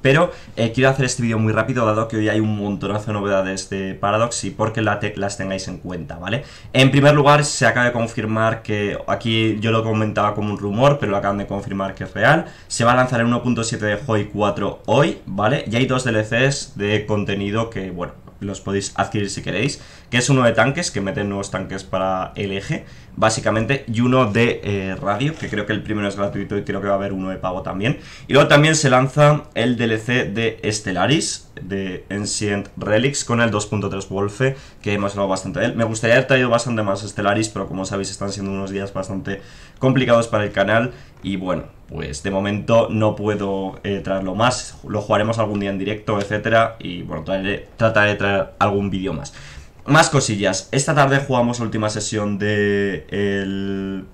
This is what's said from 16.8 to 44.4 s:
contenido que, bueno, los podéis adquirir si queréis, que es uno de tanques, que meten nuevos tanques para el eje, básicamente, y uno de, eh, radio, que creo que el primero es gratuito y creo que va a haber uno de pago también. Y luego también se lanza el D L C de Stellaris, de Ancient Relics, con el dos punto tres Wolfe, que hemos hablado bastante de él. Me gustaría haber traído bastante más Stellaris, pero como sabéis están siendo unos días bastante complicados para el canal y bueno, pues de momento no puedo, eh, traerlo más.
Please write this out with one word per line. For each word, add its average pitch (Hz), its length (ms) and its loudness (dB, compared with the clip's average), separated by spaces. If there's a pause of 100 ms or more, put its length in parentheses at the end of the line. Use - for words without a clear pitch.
contenido 101 640 -2
que, 95 220 -8
bueno, 87 220 -8 (260)
los 98 220 -8
podéis 98 340 -4
adquirir 101 360 -2
si - 120 -8
queréis, 104 400 -4 (280)
que 120 80 2
es 123 120 0
uno 131 140 6
de 117 80 6
tanques, 139 400 0
que 101 80 -4
meten 98 280 -2
nuevos 98 220 -6
tanques 95 320 -6
para 95 540 -2
el 101 160 -4
eje, 147 320 -6 (320)
básicamente, 110 720 0
y 113 120 -2
uno 123 300 4
de, 113 320 2
eh, 95 320 -4
radio, 104 400 -2
que - 140 -10
creo 104 180 -4
que 113 60 -4
el 101 100 -2
primero 104 240 -4
es 98 80 -2
gratuito 101 420 -4
y 101 60 -2
creo 98 180 -4
que 98 60 -4
va 98 60 2
a 98 60 2
haber 98 140 -4
uno 95 180 -4
de 92 60 -8
pago 92 260 -6
también. 95 360 -4 (300)
Y - 60 -2
luego 147 120 8
también 151 300 6
se 139 140 4
lanza 147 560 4 (100)
el 123 200 2
D 117 80 0
L 113 140 2
C 123 280 0
de 110 340 -2 (100)
Stellaris, 101 800 0 (100)
de 95 500 -6
Ancient 101 680 -4
Relics, 110 480 0
con 117 160 0
el 117 100 4
dos 104 160 -2
punto 101 240 -2
tres 95 180 -8
Wolfe, 101 460 -2 (280)
que 104 100 -2
hemos 101 220 -2
hablado 98 160 -2
bastante 95 280 -4
de 107 80 0
él. 123 80 -2
Me 113 80 0
gustaría 113 320 2
haber 131 140 4
traído 127 200 4
bastante 117 360 0
más 98 160 -2
Stellaris, 104 480 -2
pero 98 180 -6
como 95 180 -6
sabéis 98 280 -6
están 98 180 -6
siendo 98 220 -6
unos 98 180 -6
días 98 220 -6
bastante 95 500 -8 (380)
complicados 123 480 4
para 104 160 0
el 101 80 -4
canal 110 400 2 (320)
y 98 120 -2
bueno, 92 280 -4 (240)
pues - 340 -8
de 98 80 -2
momento 104 600 2
no 107 260 2
puedo, 98 680 -4
eh, 101 220 -4
traerlo 95 320 -4
más. - 500 0